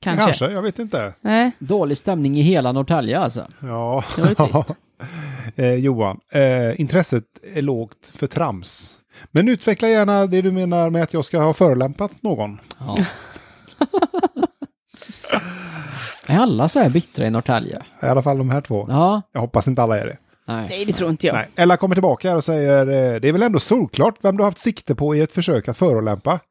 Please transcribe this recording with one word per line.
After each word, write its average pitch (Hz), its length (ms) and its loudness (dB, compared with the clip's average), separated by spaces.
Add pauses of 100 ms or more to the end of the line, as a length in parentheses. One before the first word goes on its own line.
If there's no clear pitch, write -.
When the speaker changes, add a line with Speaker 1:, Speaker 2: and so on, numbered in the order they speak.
Speaker 1:
Kanske. 196 240 0
Speaker 2:
Kanske, 147 260 0
jag 196 100 -6
vet 202 180 -6
inte. 135 420 -6
Speaker 1:
Nej. 226 380 2
Speaker 3:
Dålig 147 380 0
stämning 143 400 0
i 147 40 4
hela 147 300 2
Norrtälje, 135 480 0
alltså. 120 280 -4 (120)
Speaker 2:
Ja. 120 440 -4 (120)
Speaker 1:
Det 165 60 -4
var 165 80 4
ju 214 60 0
trist. 147 420 0
Speaker 2:
<laughs> 135 760 -14
Eh, 123 180 2
Johan, 123 460 0 (120)
eh, 127 500 2
intresset 139 420 0 (300)
är 156 80 -2
lågt 120 520 -6
för - 140 -6
trams. - 680 -6 (380)
Men 175 160 4
utveckla 226 420 0
gärna 202 360 4
det 185 160 2
du 190 100 2
menar 175 380 0
med 165 140 0
att 156 100 -6
jag 160 120 -2
ska - 140 -2
ha 156 140 4
förolämpat 143 580 2 (120)
någon. 107 360 -4 (200)
Speaker 3:
Ja. 131 180 -6 (800)
<laughs> 359 400 -2 (2000)
Är 147 120 4
alla 165 300 2
så 294 100 2
här 185 100 6
bittra 131 380 -2
i - 20 0
Norrtälje? 113 520 -2 (220)
Speaker 2:
I - 20 -2
alla 127 160 2
fall 135 160 0
de 131 120 0
här 139 120 0
två. 104 280 -4
Speaker 3:
Ja. 180 320 2 (100)
Speaker 2:
Jag 117 100 -4
hoppas 117 260 0
inte 127 160 2
alla 110 160 2
är - 80 -6
det. - 100 -12 (300)
Speaker 3:
Nej. 113 220 -8
Speaker 1:
Nej, 196 160 -6
det 208 80 -2
tror 175 160 -2
inte 160 180 -2
jag. 151 60 0
Speaker 2:
Nej. 110 220 -4
Ella 175 220 4
kommer 185 180 0
tillbaka 185 340 0
här 180 60 2
och 156 80 0
säger, 139 440 2
eh, 127 320 0
"Det 117 80 2
är 151 40 4
väl 185 120 2
ändå 220 160 2
solklart 214 600 0
vem 196 160 2
du 208 60 2
har 202 80 4
haft - 80 -12
sikte - 360 -2
på 147 200 0
i 147 60 2
ett 156 120 0
försök 165 340 0
att 120 100 -6
förolämpa. 117 600 0 (120)